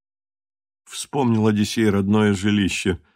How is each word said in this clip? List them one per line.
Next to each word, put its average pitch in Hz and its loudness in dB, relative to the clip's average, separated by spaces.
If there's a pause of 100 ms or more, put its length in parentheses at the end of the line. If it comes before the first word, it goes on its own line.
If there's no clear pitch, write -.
(840)
Вспомнил 113 -2
Одиссей 107 0
родное 104 2
жилище — 101 -2 (140)